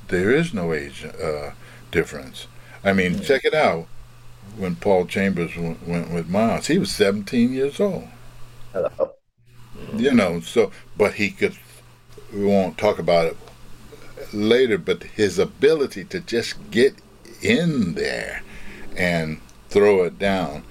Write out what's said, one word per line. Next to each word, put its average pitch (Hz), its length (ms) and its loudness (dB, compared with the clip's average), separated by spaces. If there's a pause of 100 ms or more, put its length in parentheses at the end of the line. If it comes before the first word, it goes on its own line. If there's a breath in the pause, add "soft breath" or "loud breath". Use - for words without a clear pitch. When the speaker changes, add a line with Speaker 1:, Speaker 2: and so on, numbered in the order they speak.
Speaker 1:
there 95 220 2
is 165 220 2
no 85 180 -2
age, 71 320 -6
uh, 76 480 -6 (400 loud breath)
difference. 73 560 -4 (360 loud breath)
I 98 100 4
mean, 90 220 2
Speaker 2:
Mm. - 100 -6
Speaker 1:
check 135 180 2
it 151 120 2
out. 92 320 2 (680)
When 92 200 -4
Paul 90 320 2
Chambers 90 480 -2
w-, 82 300 -6
went 85 260 -4
with 85 180 -4
Miles, 98 380 0
he 143 100 2
was 117 140 0
seventeen 107 640 2
years 135 260 -4
old. 196 280 -2 (640)
Speaker 2:
Hello. - 420 -4 (840)
Speaker 1:
You 123 180 2
know, 90 280 4
so, 104 300 2 (260 loud breath)
but 101 180 4
he 101 160 0
could, - 240 0 (760)
we 101 100 -2
won't 98 340 2
talk 104 220 2
about 85 280 4
it - 100 -4 (960)
later, 110 440 4
but 85 260 -2
his 95 360 0
ability 131 680 2
to 90 140 -8
just 113 360 -4 (140)
get 120 260 4 (460)
in 123 520 2
there - 500 -4 (520 loud breath)
and 82 440 0 (300)
throw 101 340 6
it 85 160 -4
down 92 520 -2